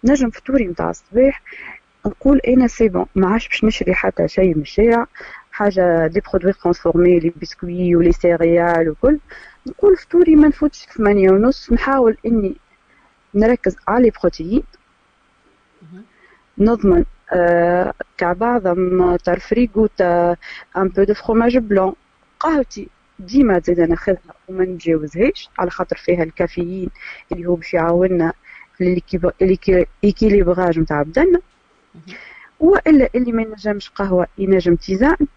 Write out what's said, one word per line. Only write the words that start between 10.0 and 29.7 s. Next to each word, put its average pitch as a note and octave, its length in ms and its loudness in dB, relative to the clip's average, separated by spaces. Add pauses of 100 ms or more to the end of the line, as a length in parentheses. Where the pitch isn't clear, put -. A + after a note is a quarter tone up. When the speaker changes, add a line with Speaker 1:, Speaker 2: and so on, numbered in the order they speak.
Speaker 1:
ما D4+ 120 8
نفوتش - 380 -2 (120)
ثمانية G3+ 340 4
ونص، A3 400 2
نحاول A#3+ 540 0
اني A3 300 -2 (800)
نركز A3 400 0 (120)
على A#3+ 160 2
لي A3 80 4 (100)
بروتيين، F3+ 420 -4 (1160)
Speaker 2:
مهم. F3+ 220 -20 (540)
Speaker 1:
نضمن، G3+ 480 2 (280)
آه، F3 600 0 (240)
كاع F3+ 160 -2
بعضهم F#3 840 0
تاع F3 180 -2
الفريغو، A3 520 -2
تاع F3 500 0 (420)
ان F#3+ 100 0
بو G3 160 0
دو G3+ 100 0
فروماج A#3 440 0
بلون، G3+ 360 0 (460)
قهوتي D4 480 -4 (320)
ديما G3+ 400 2
زادة E3+ 260 0
ناخذها E3+ 320 -2 (320)
وما F#3 160 -2
نتجاوزهاش، E3 840 -4 (100)
على F3+ 100 -4
خاطر - 280 -8
فيها F3 260 -2
الكافيين F3+ 680 -8 (420)
اللي E3+ 140 -10
هو F3+ 100 0
باش E3 180 -12
يعاوننا E3+ 600 0 (440)
في F#3 60 -4
الإكيب-، F3+ 480 -2 (100)
الإكي-، F#3 440 2 (180)